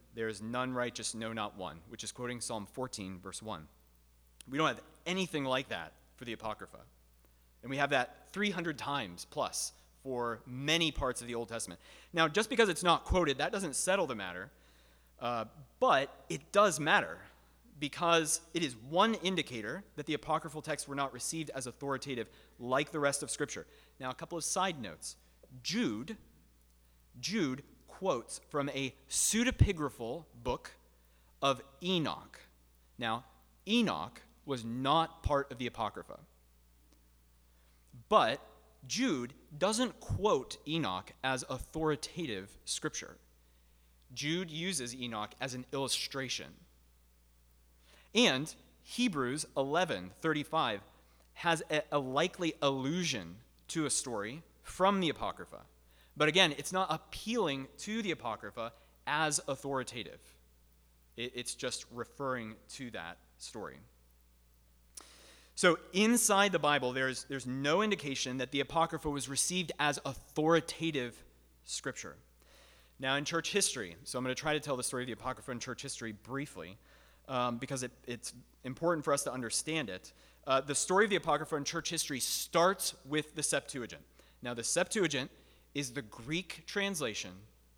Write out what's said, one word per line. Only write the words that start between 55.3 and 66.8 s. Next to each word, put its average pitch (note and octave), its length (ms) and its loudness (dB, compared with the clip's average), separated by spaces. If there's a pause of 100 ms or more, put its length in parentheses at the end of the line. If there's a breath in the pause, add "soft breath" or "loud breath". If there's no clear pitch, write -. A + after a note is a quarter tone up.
But D3+ 120 4
again, D#3+ 280 6
it's C#3+ 160 -6
not F#3 180 0
appealing D#3 800 -2 (120)
to A3 200 -4
the G3 120 -2
Apocrypha A2+ 600 -6 (340 soft breath)
as D3+ 400 2
authoritative. C3 720 -4 (960)
It, A#2+ 180 -6
it's A#2+ 200 -6
just - 380 -6
referring A#2+ 600 -6 (160)
to B2 220 -10
that E2+ 260 -10 (180)
story. E2 400 -10 (1800 loud breath)
So F3 240 6 (140)
inside G#3 600 6
the E3+ 60 4
Bible, C#3+ 340 4